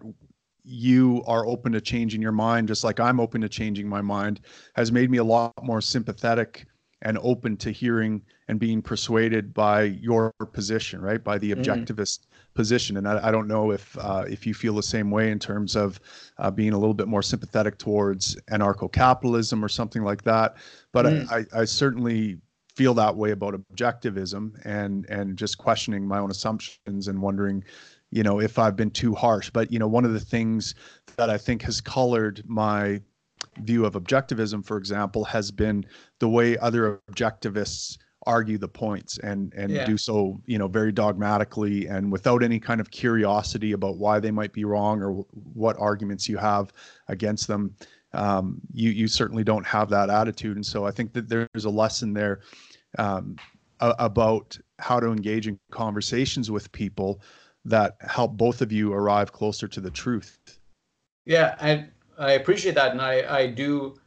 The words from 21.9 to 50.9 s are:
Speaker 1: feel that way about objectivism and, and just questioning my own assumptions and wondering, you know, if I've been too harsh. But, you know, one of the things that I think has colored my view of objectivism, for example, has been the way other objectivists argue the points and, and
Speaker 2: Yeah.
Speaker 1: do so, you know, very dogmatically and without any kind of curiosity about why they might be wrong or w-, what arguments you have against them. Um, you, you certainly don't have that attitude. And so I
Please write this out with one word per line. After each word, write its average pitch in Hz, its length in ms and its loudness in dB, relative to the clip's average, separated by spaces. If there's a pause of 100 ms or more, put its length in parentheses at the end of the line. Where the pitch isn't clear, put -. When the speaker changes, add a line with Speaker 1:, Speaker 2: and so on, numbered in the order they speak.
Speaker 1:
feel 127 200 6
that 107 200 4
way 107 160 0
about 101 220 -4
objectivism 101 1000 -4 (120)
and, 101 440 -4
and 98 280 -6
just 104 220 -6
questioning 104 480 -2
my 98 120 -2
own 98 120 -4
assumptions 101 760 -8
and 98 140 -4
wondering, 98 420 -2 (460)
you 110 140 0
know, 104 180 2
if 110 160 -2
I've 110 180 4
been 107 160 0
too 113 220 0
harsh. 107 360 0
But, 113 220 0
you 120 80 0
know, 110 80 2
one 117 180 4
of 113 80 2
the 107 60 -2
things 110 560 -2 (420)
that 117 120 2
I 107 80 2
think 113 260 -2
has 113 180 -4
colored 113 640 0
my 104 540 0 (600)
view 113 240 2
of 98 80 0
objectivism, 107 720 -2
for 107 120 -4
example, 101 480 -2
has 104 260 -4
been 104 340 0 (340)
the 117 100 2
way 117 280 4
other 113 440 0 (100)
objectivists 107 840 -4 (300)
argue 110 300 2
the 98 100 -6
points 101 520 -8
and, 98 340 -6
and 101 180 -4
Speaker 2:
Yeah. 127 140 -2
Speaker 1:
do 110 120 2
so, 101 480 0
you 117 120 -2
know, 98 100 0
very 107 240 2
dogmatically 104 960 0
and 98 240 -2
without 120 300 4
any 117 180 2
kind 113 220 -2
of 101 80 -8
curiosity 107 840 0
about 98 240 -2
why 107 220 2
they 107 120 -2
might 107 200 -2
be 104 140 -4
wrong 104 360 0
or 98 80 -4
w-, 98 160 -4 (280)
what 110 240 0
arguments 101 500 -2
you 104 100 -4
have 101 340 0 (360)
against 104 400 -4
them. 101 280 -4 (380)
Um, 98 480 -2 (120)
you, 113 180 0
you 110 160 0
certainly 110 360 -2
don't 107 220 0
have 107 240 0
that 101 200 2
attitude. 107 460 0
And 104 100 -8
so 104 200 -4
I 101 60 -2